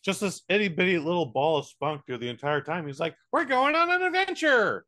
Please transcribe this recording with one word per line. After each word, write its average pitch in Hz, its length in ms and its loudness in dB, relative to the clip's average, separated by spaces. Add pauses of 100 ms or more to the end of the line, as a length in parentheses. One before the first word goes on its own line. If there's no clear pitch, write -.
Just 190 160 -2
this 196 300 -4
itty 208 180 2
bitty 180 300 2
little 165 280 0
ball 143 320 2
of 135 80 -2
spunk 147 400 -6
through 127 120 -6
the 120 100 -6
entire 139 340 -2
time. 165 240 -6
He's 143 140 -10
like, 165 160 -4 (160)
We're 320 140 0
going 269 300 2
on 339 140 2
an 359 120 2
adventure. 311 880 2